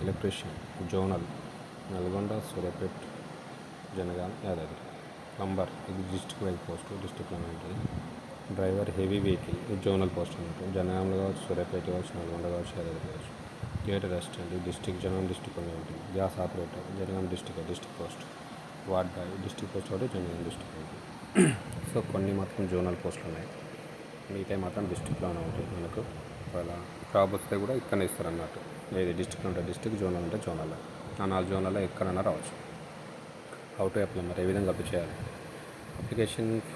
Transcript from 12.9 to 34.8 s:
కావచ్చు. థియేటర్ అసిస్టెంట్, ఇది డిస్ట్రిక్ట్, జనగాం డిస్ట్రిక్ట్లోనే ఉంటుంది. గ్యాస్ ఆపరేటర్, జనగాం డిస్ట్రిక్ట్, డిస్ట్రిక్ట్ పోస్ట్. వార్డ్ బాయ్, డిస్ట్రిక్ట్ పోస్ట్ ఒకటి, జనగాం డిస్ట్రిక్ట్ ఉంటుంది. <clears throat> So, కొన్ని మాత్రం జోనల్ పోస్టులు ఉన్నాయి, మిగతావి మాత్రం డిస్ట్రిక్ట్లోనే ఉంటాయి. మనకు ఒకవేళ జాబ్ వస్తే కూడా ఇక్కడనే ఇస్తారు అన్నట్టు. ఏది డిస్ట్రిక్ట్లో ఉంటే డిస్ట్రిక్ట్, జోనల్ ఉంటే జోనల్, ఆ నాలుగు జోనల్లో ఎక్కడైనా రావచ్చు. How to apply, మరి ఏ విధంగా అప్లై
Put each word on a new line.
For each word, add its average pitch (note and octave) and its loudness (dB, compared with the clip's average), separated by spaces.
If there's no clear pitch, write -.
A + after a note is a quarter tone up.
కావచ్చు. - -8
థియేటర్ G2 2
అసిస్టెంట్, F2 -4
ఇది F2+ -2
డిస్ట్రిక్ట్, F2+ -2
జనగాం F#2+ 4
డిస్ట్రిక్ట్లోనే E2+ -4
ఉంటుంది. D#2+ -6
గ్యాస్ F#2+ 4
ఆపరేటర్, F2+ -2
జనగాం F#2+ 0
డిస్ట్రిక్ట్, - -4
డిస్ట్రిక్ట్ - -6
పోస్ట్. - -6
వార్డ్ F#2 4
బాయ్, F2+ -2
డిస్ట్రిక్ట్ G2 -4
పోస్ట్ F#2+ -2
ఒకటి, A#2 2
జనగాం E2+ 0
డిస్ట్రిక్ట్ - -8
ఉంటుంది. - -8
<clears throat> - 6
So, A#2 4
కొన్ని G2 4
మాత్రం G2 0
జోనల్ F2+ 4
పోస్టులు F2 -2
ఉన్నాయి, E2 -6
మిగతావి G2 0
మాత్రం G2+ 0
డిస్ట్రిక్ట్లోనే F2 0
ఉంటాయి. E2 0
మనకు E2+ -2
ఒకవేళ F2 -2
జాబ్ G2 10
వస్తే - 0
కూడా A#2 2
ఇక్కడనే G2 4
ఇస్తారు - 0
అన్నట్టు. E2 -4
ఏది F2+ 4
డిస్ట్రిక్ట్లో - -2
ఉంటే F2 2
డిస్ట్రిక్ట్, A2 0
జోనల్ F2+ 4
ఉంటే G#2+ 0
జోనల్, D#2+ -2
ఆ G2 2
నాలుగు F#2 4
జోనల్లో F#2+ 4
ఎక్కడైనా F#2 2
రావచ్చు. D#2+ 0
How G2 2
to G#2+ 2
apply, F#2 0
మరి F2 0
ఏ - 4
విధంగా F#2+ 6
అప్లై E2+ 0